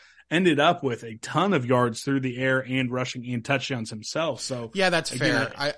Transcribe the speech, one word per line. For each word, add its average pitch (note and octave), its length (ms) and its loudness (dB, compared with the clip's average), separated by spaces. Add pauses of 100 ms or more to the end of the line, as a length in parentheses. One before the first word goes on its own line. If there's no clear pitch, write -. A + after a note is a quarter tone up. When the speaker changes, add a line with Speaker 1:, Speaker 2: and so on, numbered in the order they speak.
(320)
Speaker 1:
ended D#3+ 280 4
up E3 240 4
with A#2+ 200 -4
a A2 140 -12
ton F#3 360 0
of B2+ 140 2
yards B2 340 4
through C#3 180 0
the B2+ 200 -4
air C3 200 2
and B2+ 320 -2
rushing B2+ 400 -4
and A#2+ 140 -4
touchdowns B2+ 460 -2
himself. C3 500 -4
So A#2+ 320 -8
Speaker 2:
Yeah, F#3+ 160 2
that's E3 220 0
Speaker 1:
again, C3 380 0
Speaker 2:
fair. - 60 -12
Speaker 1:
I, C#3+ 120 -4
Speaker 2:
I, D3+ 100 -2